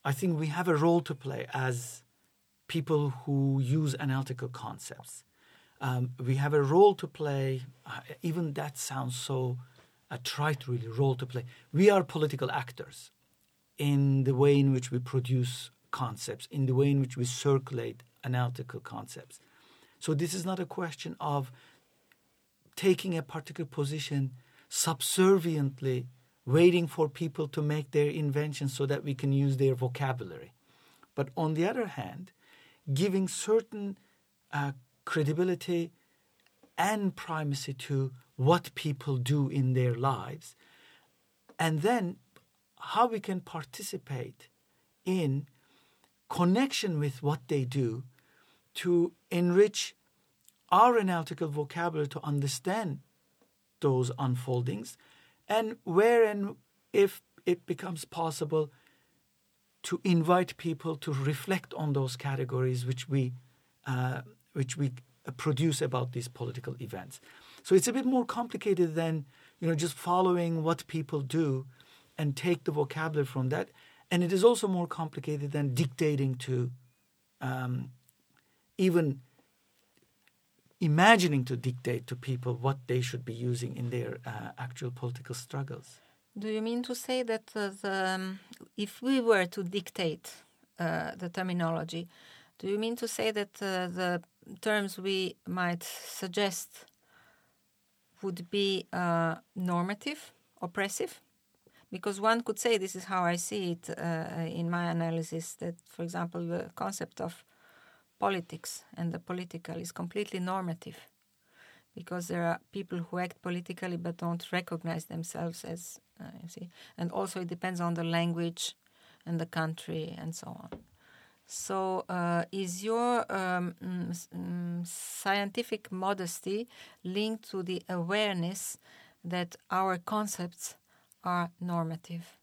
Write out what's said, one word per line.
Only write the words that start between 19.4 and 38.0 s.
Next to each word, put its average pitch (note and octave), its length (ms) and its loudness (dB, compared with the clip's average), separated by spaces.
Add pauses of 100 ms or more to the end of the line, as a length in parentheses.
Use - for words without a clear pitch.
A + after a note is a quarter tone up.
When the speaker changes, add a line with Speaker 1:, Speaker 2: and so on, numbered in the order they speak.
Speaker 1:
So D#3 140 0
this D#3 180 0
is F#3 120 -4
not F#3 140 -2
a F3+ 80 -4
question E3+ 540 -8
of C#3+ 320 -2 (1200)
taking F#3 400 2
a D#3+ 60 -2
particular D3+ 460 -8
position C#3+ 640 -2 (360)
subserviently, D3+ 1400 2 (400)
waiting E3+ 400 8
for D#3 220 0
people D#3+ 400 -4
to D#3 140 -2
make D3+ 280 0
their D3 180 4
inventions D3 640 -2
so C#3 140 -2
that C#3 180 -2
we C#3+ 100 -2
can C#3 180 0
use C#3 260 4
their C3+ 160 6
vocabulary. B2 800 -4 (640)
But C#3 220 -2
on D#3+ 180 2
the E3 120 2
other A#3 200 0
hand, C3 460 -10 (600)
giving F#3 360 2
certain, G#3+ 680 0 (560)
uh, C#3+ 200 -2 (320)
credibility E3+ 840 0 (840)
and G3+ 380 2
primacy D3 600 -4
to C3+ 380 -2 (240)